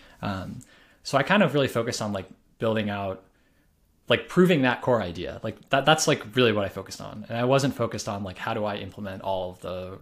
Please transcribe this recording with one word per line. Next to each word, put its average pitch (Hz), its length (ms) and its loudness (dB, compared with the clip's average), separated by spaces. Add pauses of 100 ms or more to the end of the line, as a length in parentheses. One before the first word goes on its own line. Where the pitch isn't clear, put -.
(220)
Um, 101 400 -8 (420)
so - 140 0
I 139 60 4
kind 196 200 4
of 135 100 2
really 139 140 2
focused 117 340 -2
on, 107 120 -4
like, 95 140 -6 (320)
building 110 300 0
out, 98 340 -6 (880)
like, 117 180 2
proving 175 360 6
that 123 180 2
core 120 200 2
idea. 87 420 -8
Like, - 260 -10
that, 139 160 2
that's, 156 220 6
like, 123 280 0
really 123 180 6
what 101 120 0
I 95 40 -4
focused - 320 -12
on. 101 280 -14
And 113 80 -6
I 120 80 0
wasn't 135 300 4
focused 113 340 -4
on, 101 140 -6
like, 92 140 -10
how 113 160 -4
do 107 120 -4
I 104 120 -4
implement 95 460 -10
all 92 280 -4
of 90 100 -18
the 92 400 -10